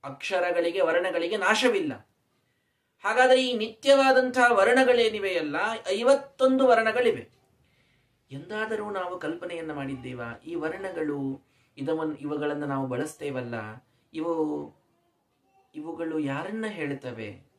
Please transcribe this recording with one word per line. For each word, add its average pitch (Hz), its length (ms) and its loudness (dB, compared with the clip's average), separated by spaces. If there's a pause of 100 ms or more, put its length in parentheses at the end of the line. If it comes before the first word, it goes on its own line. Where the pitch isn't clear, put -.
ಅಕ್ಷರಗಳಿಗೆ, 170 760 -2
ವರ್ಣಗಳಿಗೆ 175 560 0
ನಾಶವಿಲ್ಲ. 196 720 0 (960)
ಹಾಗಾದರೆ 254 400 6
ಈ 247 80 -2
ನಿತ್ಯವಾದಂತಹ 254 1000 4
ವರ್ಣಗಳೇನಿವೆಯಲ್ಲ, 214 1040 4 (320)
ಐವತ್ತೊಂದು 262 760 2
ವರ್ಣಗಳಿವೆ. 226 720 2 (920)
ಎಂದಾದರೂ 208 600 -8
ನಾವು 185 280 -6
ಕಲ್ಪನೆಯನ್ನ 165 540 -8
ಮಾಡಿದ್ದೇವಾ? 127 760 -10
ಈ 170 80 -10
ವರ್ಣಗಳು, 156 920 -6 (300)
ಇದವನ್-, 156 380 -4
ಇವುಗಳನ್ನ 147 480 -4
ನಾವು 135 220 -4
ಬಳಸ್ತೇವಲ್ಲ, 127 680 -6 (600)
ಇವು, 165 200 -4 (1400)
ಇವುಗಳು 160 440 -6
ಯಾರನ್ನ 170 500 -4
ಹೇಳ್ತವೆ? 135 720 -8 (160)